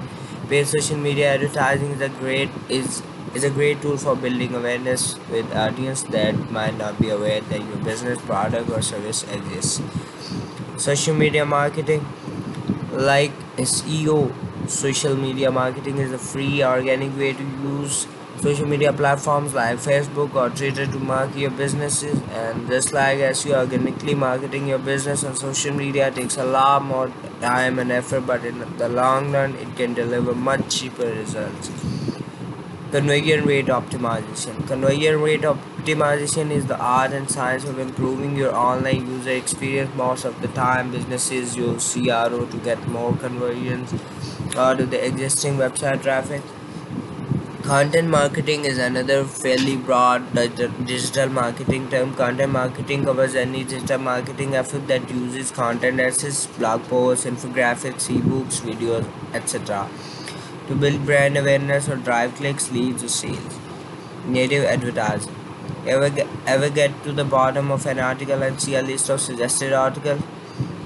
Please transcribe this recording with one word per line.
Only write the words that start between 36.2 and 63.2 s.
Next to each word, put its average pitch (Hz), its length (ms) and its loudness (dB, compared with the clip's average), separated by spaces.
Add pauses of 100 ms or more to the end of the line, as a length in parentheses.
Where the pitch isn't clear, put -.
is 139 140 0
the 127 120 -2
art 131 340 4
and 135 180 -4
science 131 340 0
of 139 160 -6
improving 131 560 -2
your 135 200 2
online 127 520 2
user 127 240 -4
experience. 135 640 -2
Most 127 300 0
of 117 160 -6
the 123 80 -2
time, 127 420 2
businesses 123 680 -2
use 117 260 0
C 123 260 0
R 117 220 4
O 120 140 -2
to 117 120 -6
get 117 300 -2
more 120 280 0
conversions 123 800 -4 (600)
out 131 240 4
of 127 120 0
the 123 140 0
existing 135 520 0
website 135 440 0
traffic. 135 400 0 (1200)
Content 147 480 4
marketing 147 560 4
is 131 140 2
another 127 440 2
fairly 135 540 2
broad 123 560 4
digi-, 120 540 0
digital 127 420 0
marketing 127 640 0
term. 131 240 0
Content 131 360 2
marketing 131 540 0
covers 131 300 4
any 131 280 0
digital 131 360 -2
marketing 131 560 -2
effort 131 320 -2
that 127 240 2
uses 127 400 -4
content 123 480 0
assets, 131 480 0
blog 117 380 0
posts, 127 400 4
infographics, 123 840 0
ebooks, 127 520 0
videos, 113 460 -2 (280)
et 117 120 -6
cetera, 98 400 -4 (800)
to 143 60 -4
build 143 320 2
brand 139 320 4
awareness 139 500 2
or 143 100 0
drive 120 380 0
clicks, 139 360 -4
leads, 123 320 0
or 120 60 -6
sales. - 500 -6 (640)